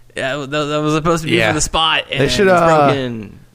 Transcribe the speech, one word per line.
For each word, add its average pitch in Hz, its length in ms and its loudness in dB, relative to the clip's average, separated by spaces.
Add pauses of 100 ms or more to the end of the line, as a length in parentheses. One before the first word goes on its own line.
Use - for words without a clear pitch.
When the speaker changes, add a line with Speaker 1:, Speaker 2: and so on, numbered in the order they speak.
(160)
Speaker 1:
that, 135 340 -6
that, 151 160 -4
that 147 160 -4
was 151 120 0
supposed 160 300 0
to 151 60 -6
be 123 80 -4
Speaker 2:
Yeah. 110 120 2
Speaker 1:
for 104 60 0
the 151 60 -2
spot, 160 500 0
and 139 100 -2
Speaker 2:
They 139 80 2
should, 202 180 2
Speaker 1:
it's 185 140 6
Speaker 2:
uh, 160 260 4
Speaker 1:
broken. 120 520 -4 (160)